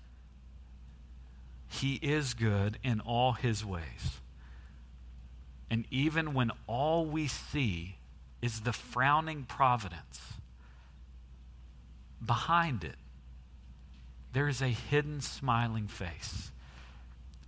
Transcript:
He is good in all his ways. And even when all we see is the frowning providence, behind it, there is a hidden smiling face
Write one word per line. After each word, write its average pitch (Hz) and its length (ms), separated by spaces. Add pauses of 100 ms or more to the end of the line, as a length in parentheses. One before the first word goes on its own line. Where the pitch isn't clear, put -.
(1700)
He 135 300
is 143 320
good 107 480
in 117 180
all 120 340
his 110 300
ways. 82 560 (1500)
And 113 180
even 151 460
when 120 160 (160)
all 156 400
we 156 220
see 95 720 (440)
is 113 200
the 113 100
frowning 147 720
providence, 113 920 (1900)
behind 131 580
it, - 140 (1400)
there 139 160
is 127 120
a 131 80
hidden 147 520
smiling 117 680
face - 640 (960)